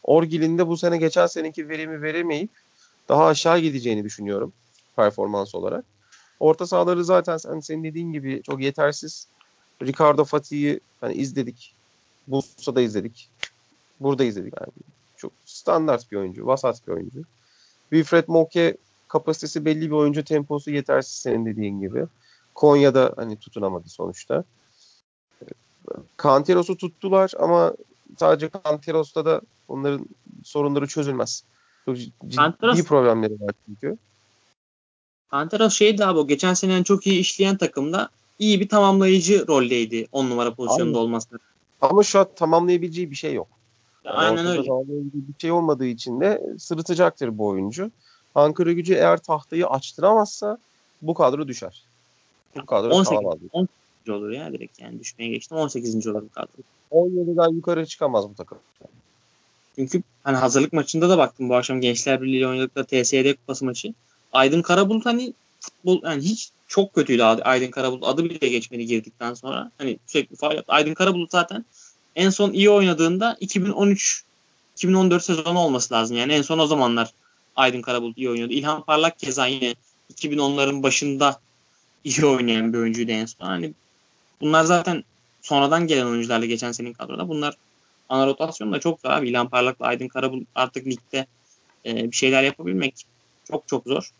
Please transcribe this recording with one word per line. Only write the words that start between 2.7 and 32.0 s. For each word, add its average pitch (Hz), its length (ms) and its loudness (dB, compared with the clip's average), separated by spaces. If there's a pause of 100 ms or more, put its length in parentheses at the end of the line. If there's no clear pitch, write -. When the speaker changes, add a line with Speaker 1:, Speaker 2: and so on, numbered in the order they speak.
Speaker 1:
daha 151 160 6
aşağı 165 340 4
gideceğini 120 440 -2
düşünüyorum 104 500 -6 (420)
performans 101 600 0
olarak. 92 300 -6 (540)
Orta 156 280 2
sahaları 175 380 0
zaten 175 320 2
sen, 160 220 -10
senin 160 240 -10
dediğin 160 300 -8
gibi 135 320 -6
çok 139 160 -6
yetersiz. 147 680 -4 (540)
Ricardo 143 440 4
Fatih'i 147 540 -4 (220)
hani 120 120 -6
izledik. 127 600 -8 (540)
Bursa'da 131 540 -4
izledik. 110 480 -4 (720)
Burada 135 240 0
izledik. 101 360 -4
Yani - 120 -14 (460)
çok - 140 -14 (140)
standart 156 640 -2
bir 104 60 -6
oyuncu, 98 300 -6
vasat 131 400 -2
bir 92 60 -6
oyuncu. 127 300 -10 (680)
Wilfred 160 380 2
Moke 165 500 2 (300)
kapasitesi 156 580 -4
belli 156 200 0
bir 151 100 -4
oyuncu, 147 280 2
temposu 147 480 -4
yetersiz 139 420 0
senin 113 320 -4
dediğin 104 340 -6
gibi. 104 260 -4 (480)
Konya'da 143 640 6
hani 113 200 -8
tutunamadı 95 540 -8
sonuçta. 92 540 -6 (1700)
Kanteros'u 170 600 2
tuttular 190 640 0
ama 170 340 2 (460)
sadece 156 300 2
Kanteros'ta 156 760 -4
da 160 160 0 (260)
onların 139 380 -6 (380)
sorunları 143 440 -2
çözülmez. 139 560 -6 (420)
Çok 131 120 -4
cid-, 117 140 -14 (120)